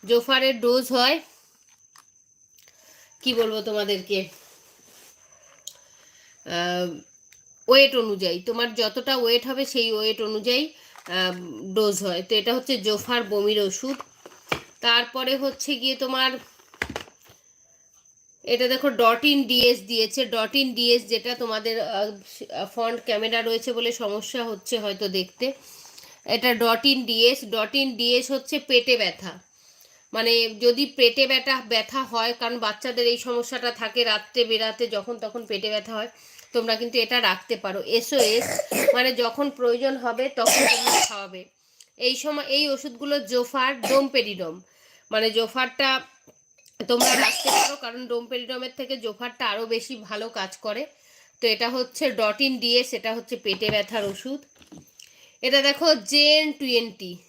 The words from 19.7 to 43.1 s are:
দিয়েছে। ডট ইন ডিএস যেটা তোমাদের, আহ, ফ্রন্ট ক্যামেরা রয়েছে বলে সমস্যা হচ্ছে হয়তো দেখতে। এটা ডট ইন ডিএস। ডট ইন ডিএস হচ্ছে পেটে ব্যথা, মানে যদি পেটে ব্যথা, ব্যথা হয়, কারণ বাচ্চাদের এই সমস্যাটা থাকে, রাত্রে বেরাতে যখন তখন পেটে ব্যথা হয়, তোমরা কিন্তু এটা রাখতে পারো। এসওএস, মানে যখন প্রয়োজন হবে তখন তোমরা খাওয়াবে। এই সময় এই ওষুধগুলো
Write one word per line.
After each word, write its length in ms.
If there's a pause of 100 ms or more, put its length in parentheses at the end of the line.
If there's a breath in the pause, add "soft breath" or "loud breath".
দিয়েছে। 460
ডট 300
ইন 180
ডিএস 320
যেটা 300
তোমাদের, 460
আহ, 920
ফ্রন্ট 320
ক্যামেরা 360
রয়েছে 320
বলে 180
সমস্যা 520
হচ্ছে 360
হয়তো 280
দেখতে। 460 (720 loud breath)
এটা 280
ডট 320
ইন 200
ডিএস। 400
ডট 300
ইন 200
ডিএস 360
হচ্ছে 280
পেটে 380
ব্যথা, 420 (760 soft breath)
মানে 360 (100)
যদি 260
পেটে 420
ব্যথা, 400
ব্যথা 360
হয়, 360
কারণ 200
বাচ্চাদের 480
এই 100
সমস্যাটা 540
থাকে, 320
রাত্রে 400
বেরাতে 440
যখন 320
তখন 260
পেটে 240
ব্যথা 240
হয়, 160 (440 loud breath)
তোমরা 220
কিন্তু 220
এটা 240
রাখতে 340
পারো। 280
এসওএস, 640 (460)
মানে 200
যখন 360
প্রয়োজন 480
হবে 320
তখন 320 (140)
তোমরা 340
খাওয়াবে। 360 (520 soft breath)
এই 180
সময় 300
এই 240
ওষুধগুলো 500